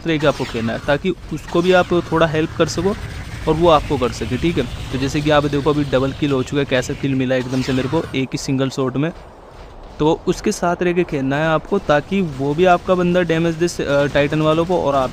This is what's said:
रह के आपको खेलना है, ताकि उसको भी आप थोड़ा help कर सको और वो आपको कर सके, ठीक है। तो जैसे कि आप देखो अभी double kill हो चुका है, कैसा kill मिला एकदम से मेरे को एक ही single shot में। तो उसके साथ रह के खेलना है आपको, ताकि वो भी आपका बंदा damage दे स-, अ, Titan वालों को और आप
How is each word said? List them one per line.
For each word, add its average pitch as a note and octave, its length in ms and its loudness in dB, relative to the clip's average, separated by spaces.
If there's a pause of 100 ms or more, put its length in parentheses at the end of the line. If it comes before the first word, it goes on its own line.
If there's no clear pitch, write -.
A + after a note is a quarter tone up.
रह D#3+ 120 0
के D3+ 80 0
आपको C3+ 180 0
खेलना A2+ 280 -4
है, A2+ 140 -6
ताकि D3 240 0
उसको - 520 -4
भी F#3 100 4
आप F3+ 140 6 (260)
थोड़ा E3 140 4
help D#3+ 320 0
कर D#3 100 4
सको E3+ 220 0 (580)
और D#3 60 4
वो E3+ 140 4
आपको D3 300 4
कर A#2+ 140 0
सके, A#2+ 240 -6
ठीक E3 220 0
है। - 340 -6
तो C3 60 -4
जैसे C#3 220 -2
कि D3+ 100 0
आप D3 140 4
देखो C#3+ 260 0
अभी D3 140 2
double C3 280 0
kill C#3+ 200 0
हो C3 100 2
चुका C#3+ 160 -2
है, C#3+ 60 2
कैसा C3 300 -2
kill C3+ 200 -2
मिला C3 200 0
एकदम C3 280 -2
से C3+ 100 -2
मेरे C3 160 0
को D#3+ 140 0 (120)
एक C3+ 180 -2
ही D3 60 -6
single C3+ 320 -2
shot C3 260 -2
में। D#3 160 -2 (840)
तो D3+ 280 2
उसके F#3 260 0
साथ F3 300 -2
रह F3 100 0
के F3 120 0
खेलना C3+ 320 -2
है D#3 100 0
आपको, D#3+ 320 0
ताकि D3+ 420 0
वो C#3+ 340 -2
भी F3+ 100 4
आपका F3+ 300 4
बंदा F3+ 280 2
damage E3 320 0
दे E3+ 140 0
स-, E3+ 120 -6
अ, C#3+ 260 2
Titan D3 360 2
वालों D#3 220 2
को F3+ 160 0
और C#3 140 0
आप C3 180 0